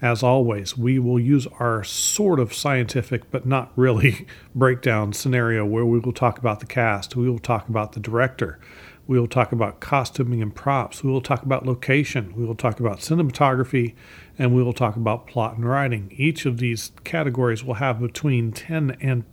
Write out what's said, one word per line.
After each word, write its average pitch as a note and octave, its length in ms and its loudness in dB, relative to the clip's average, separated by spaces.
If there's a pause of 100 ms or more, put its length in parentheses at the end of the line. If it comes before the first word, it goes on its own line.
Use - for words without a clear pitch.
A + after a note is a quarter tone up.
As A#2 180 0
always, A#2+ 540 2
we B2+ 220 2
will B2 200 2
use C3 280 4 (120)
our A2+ 240 0
sort F#3+ 560 0
of A#2 140 0
scientific, B2+ 800 -2
but B2 160 -4
not C3 280 0
really, A#2+ 520 4 (140)
<laughs> - 140 -20
breakdown B2 600 2
scenario A2+ 500 0
where A2+ 220 0
we A#2 120 4
will A#2+ 140 -2
talk A#2 260 0
about A2 220 -2
the A2+ 60 -12
cast, A2 500 -2
we B2 140 2
will A#2 80 -2
talk A2+ 320 -2
about G#2+ 220 -2
the A2 80 -10
director, A2+ 600 -2 (460)
we B2+ 120 2
will A#2+ 100 2
talk B2 220 2
about A2 300 -2
costuming B2 600 -2
and G#2 120 -4
props, - 480 -2
we C3+ 80 0
will C3 120 -2
talk B2+ 200 -2
about C3 220 -2
location, B2+ 720 -2
we A#2 80 -4
will A2+ 100 -4
talk A2+ 260 -2
about G#2 180 -2
cinematography, C3 960 0 (440)
and B2 160 4
we B2+ 80 6
will A#2+ 120 0
talk G#2+ 200 0
about A2+ 320 -2
plot A#2 300 -2
and A2+ 100 -4
writing. A#2+ 500 -2
Each D3 280 0
of B2 140 -2
these A#2 340 -4 (120)
categories B2 600 -2
will B2+ 100 -4
have B2 240 0
between A#2+ 540 0
ten D3+ 480 -4
and B2+ 320 0